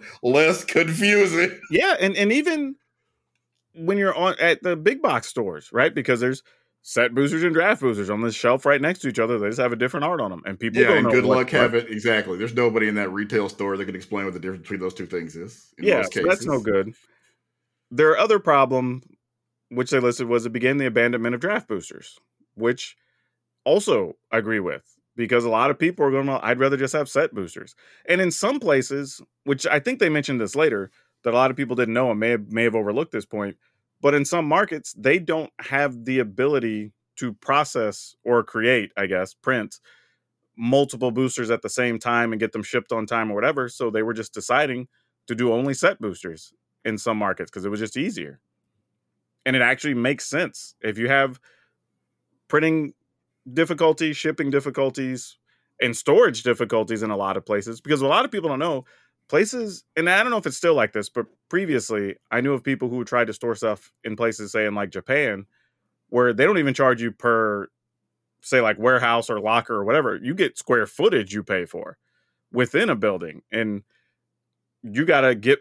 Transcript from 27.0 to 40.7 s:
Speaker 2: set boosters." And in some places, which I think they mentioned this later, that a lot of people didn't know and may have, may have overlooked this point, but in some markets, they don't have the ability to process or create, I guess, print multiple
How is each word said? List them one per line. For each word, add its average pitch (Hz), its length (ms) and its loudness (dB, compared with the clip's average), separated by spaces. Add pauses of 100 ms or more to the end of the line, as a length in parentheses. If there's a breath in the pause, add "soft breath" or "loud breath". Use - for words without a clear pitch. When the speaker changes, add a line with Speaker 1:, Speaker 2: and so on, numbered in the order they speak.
Speaker 2:
set 147 260 0
boosters." - 400 -12 (320 soft breath)
And 180 140 2
in 180 120 2
some 254 280 -2
places, 139 640 -2 (220)
which 139 220 -2
I 147 140 2
think 254 200 -2
they 180 100 4
mentioned 143 300 0
this 107 160 -4
later, 117 340 0 (340)
that 117 100 2
a - 20 4
lot 131 160 4
of 123 60 -12
people 127 180 -4
didn't 113 180 2
know 123 180 2
and 107 80 -2
may 117 100 2
have, 107 220 -2
may 117 120 2
have 113 120 2
overlooked 110 360 -2
this 110 140 -6
point, 101 320 -8 (440)
but 143 120 6
in 143 100 2
some 165 220 -2
markets, 160 520 0
they 135 220 2
don't 160 400 -4
have 135 460 -2
the 131 140 0
ability 113 720 -2 (240)
to 117 180 -8
process 135 920 -2
or 120 200 2
create, 113 520 0
I 98 100 -2
guess, 92 280 -2
print 117 460 -4 (760 soft breath)
multiple 127 560 0